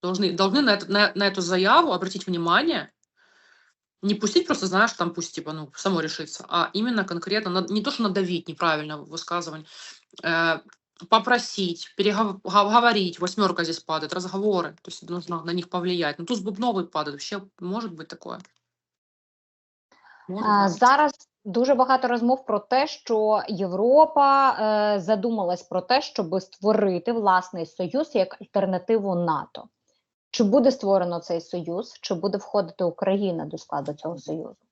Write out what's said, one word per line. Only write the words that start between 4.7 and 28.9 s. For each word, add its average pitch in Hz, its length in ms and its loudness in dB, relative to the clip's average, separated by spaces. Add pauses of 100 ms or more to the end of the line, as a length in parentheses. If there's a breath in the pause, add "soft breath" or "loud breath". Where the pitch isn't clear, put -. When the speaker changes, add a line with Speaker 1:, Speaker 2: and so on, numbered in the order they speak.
Speaker 1:
там 170 200 -4
пусть, - 220 -10
типа, 156 180 -8
ну, 156 220 -12
само 190 240 0
решится, 160 500 -8
а - 240 0
именно 220 300 -2
конкретно 190 480 -4
над-, 180 180 -2
не 208 120 -2
то, 269 100 -4
что 233 120 -4
надавить, 180 440 -2
неправильно 156 500 -2
высказывание, 156 680 -8 (580 loud breath)
э, 165 360 0 (500)
попросить, 220 880 0
перегов-, 202 460 0
гов-, 202 280 2
говорить, 214 480 4
восьмёрка 180 440 0
здесь 165 160 -4
падает, 156 340 -6
разговоры, 185 560 -2 (120)
то - 100 -18
есть - 180 -18
нужно 170 340 -8
на 170 100 -6
них 175 160 -4
повлиять. 175 500 -2
Ну, 170 60 -8
туз 226 140 -4
бубновый 196 460 -4
падает, 151 300 -6
вообще 196 260 -10 (180)
может 190 340 -8
быть 160 140 -16
такое? - 320 -14 (1900 soft breath)
Может, 208 180 -4
Speaker 2:
А, 202 160 4
Speaker 1:
да. 196 60 4
Speaker 2:
зараз 269 420 4 (340)
дуже 240 300 2
багато 254 320 2
розмов 240 380 0
про 208 140 0
те, 262 280 0
що 214 600 0
Європа, 269 1120 4 (380)
е, 202 40 0
задумалась 190 640 -2
про 185 180 -4
те, 254 200 2
щоби 185 400 -4
створити 202 680 0
власний 185 540 0
союз 254 500 -4
як 190 260 0
альтернативу 196 720 0